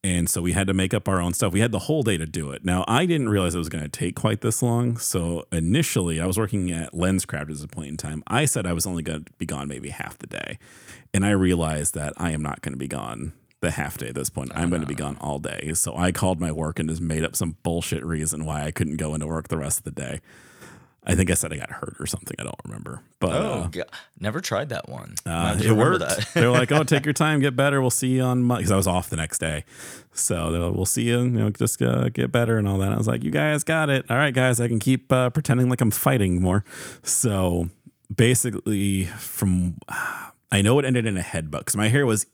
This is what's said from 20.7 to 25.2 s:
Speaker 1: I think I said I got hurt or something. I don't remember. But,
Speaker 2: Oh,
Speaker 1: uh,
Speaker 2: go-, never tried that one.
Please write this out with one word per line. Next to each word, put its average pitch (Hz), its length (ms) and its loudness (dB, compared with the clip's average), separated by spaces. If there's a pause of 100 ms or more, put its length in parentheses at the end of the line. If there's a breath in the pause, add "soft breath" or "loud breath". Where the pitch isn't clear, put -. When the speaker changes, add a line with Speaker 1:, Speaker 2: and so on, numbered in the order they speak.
Speaker 1:
I 87 100 4
think 92 140 4
I 90 40 4
said 80 180 0
I 76 60 -8
got - 120 -10
hurt - 300 -10
or - 60 -6
something. - 340 -6
I - 40 -8
don't - 200 -10
remember. - 380 -12 (180)
But, 90 140 0
Speaker 2:
Oh, 180 200 -2 (100)
Speaker 1:
uh, 87 40 -4
Speaker 2:
go-, 85 160 -6 (380 loud breath)
never 107 180 -4
tried 135 300 -2
that - 180 -8
one. - 280 -12 (100)